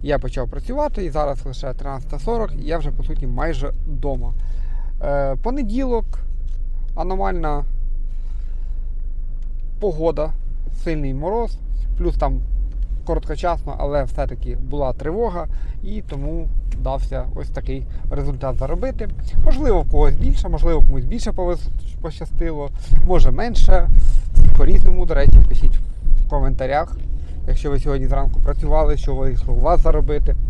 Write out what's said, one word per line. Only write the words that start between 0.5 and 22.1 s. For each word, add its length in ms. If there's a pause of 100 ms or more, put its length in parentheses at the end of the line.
і 40
зараз 360
лише 280
тринадцята 460
сорок, 320 (100)
і 40
я 120
вже, 140
по 120
суті, 240
майже 440 (160)
вдома. 460 (680)
Е, 340
понеділок, 720 (880)
аномальна 680 (2250)
погода, 520 (520)
сильний 300
мороз, 440 (400)
плюс 200
там 240 (640)
короткочасно, 720
але 260
все-таки 520
була 380
тривога, 540 (360)
і 180
тому 460 (240)
вдався 540 (100)
ось 140
такий 360 (260)
результат 460
заробити. 520 (360)
Можливо, 360
в 100
когось 240
більше, 340
можливо, 320
комусь 240
більше 260
повез-, 380 (320)
пощастило, 680 (360)